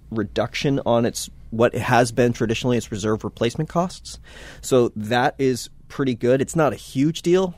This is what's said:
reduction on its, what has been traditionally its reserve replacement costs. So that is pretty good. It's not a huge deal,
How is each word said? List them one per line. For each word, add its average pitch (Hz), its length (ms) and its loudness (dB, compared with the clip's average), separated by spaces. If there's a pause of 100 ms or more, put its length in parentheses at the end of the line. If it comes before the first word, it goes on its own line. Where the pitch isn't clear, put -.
(100)
reduction 110 760 -2
on 117 180 4
its, - 240 -4 (220)
what 113 240 2
has 120 360 2
been 120 220 2
traditionally 117 460 0
its - 120 -6
reserve 107 320 -2
replacement 117 460 -4
costs. - 500 -6 (440)
So 123 340 4
that 120 420 0
is 131 300 -2 (200)
pretty 135 260 -2
good. 123 260 2
It's 127 160 -2
not 147 160 4
a 95 40 -8
huge - 440 -2
deal, 180 380 2